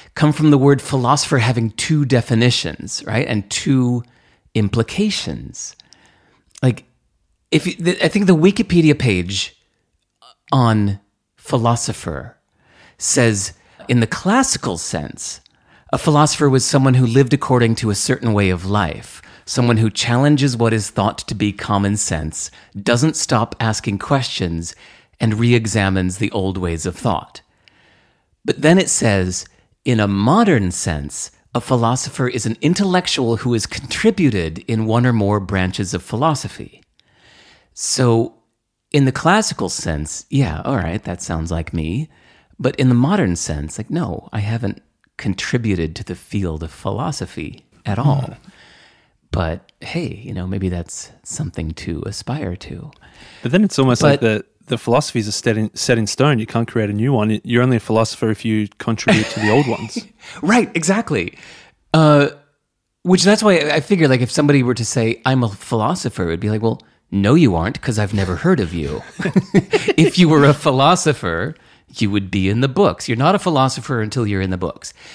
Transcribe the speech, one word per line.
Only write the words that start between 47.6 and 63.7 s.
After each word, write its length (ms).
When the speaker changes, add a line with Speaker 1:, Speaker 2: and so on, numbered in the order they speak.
Speaker 1:
at 120
all. 300
Speaker 2:
Hmm. 220
Speaker 1:
But 400
hey, 260
you 100
know, 120
maybe 240
that's 420
something 480
to 340
aspire 520
to. 340
Speaker 2:
But 100
then 120
it's 160
almost 240
like 180
Speaker 1:
But 60
Speaker 2:
the, 180
the 100
philosophies 500
are 40
set 260
in, 180
set 220
in 80
stone. 320
You 80
can't 220
create 240
a 20
new 180
one. 320
You're 200
only 140
a 40
philosopher 480
if 160
you 220
contribute 540
to 80
the 100
old 180
ones. 300
Speaker 1:
<laughs> 220
Right, 320
exactly. 600
Uh, 360
which 220
that's 200
why 140
I 240